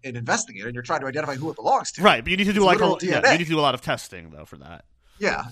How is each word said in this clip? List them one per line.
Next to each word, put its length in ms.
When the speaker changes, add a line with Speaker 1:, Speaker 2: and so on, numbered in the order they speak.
Speaker 1:
an 100
investigator 540
and 60
you're 100
trying 160
to 80
identify 260
who 160
it 60
belongs 360
to. 100
Speaker 2:
Right, 200
but 80
you 60
need 80
to 80
do, 80
Speaker 1:
It's 60
Speaker 2:
like, 140
a, 60
Speaker 1:
literal 160
Speaker 2:
yeah, 180
Speaker 1:
D 60
N 40
A. 20
Speaker 2:
you 60
need 80
to 40
do 80
a 40
lot 120
of 60
testing 500
though 140
for 140
that. 260
Speaker 1:
Yeah, 340